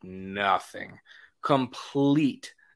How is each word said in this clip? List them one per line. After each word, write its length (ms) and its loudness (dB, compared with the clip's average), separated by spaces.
nothing. 960 -2
Complete 1120 0